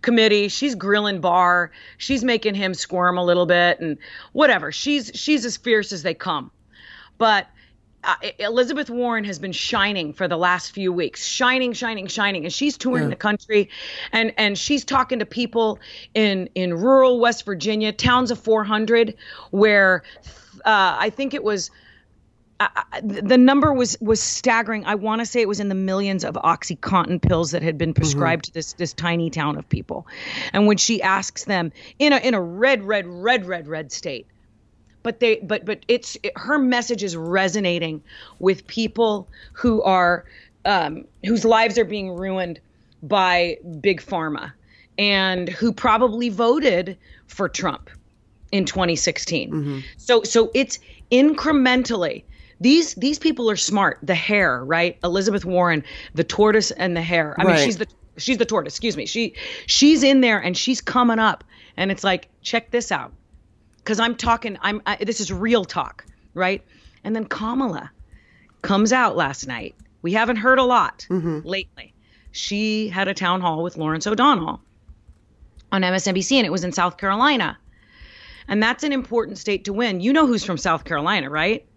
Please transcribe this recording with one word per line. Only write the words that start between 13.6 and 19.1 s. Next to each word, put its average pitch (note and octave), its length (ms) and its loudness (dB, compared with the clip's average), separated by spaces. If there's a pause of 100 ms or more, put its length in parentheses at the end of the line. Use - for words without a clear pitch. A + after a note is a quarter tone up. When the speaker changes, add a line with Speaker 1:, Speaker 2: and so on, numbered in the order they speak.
Speaker 1:
and, A3+ 240 0
and G3+ 220 0
she's - 260 -2
talking B3+ 360 0
to G#3 60 -4
people A3+ 520 -2 (340)
in, G3+ 420 0
in F3+ 200 -2
rural B3+ 460 6
West A#3 260 0
Virginia, G#3+ 440 -2
towns B3 400 0
of A#3 80 -4
four A3 260 0
hundred, G#3+ 520 2 (340)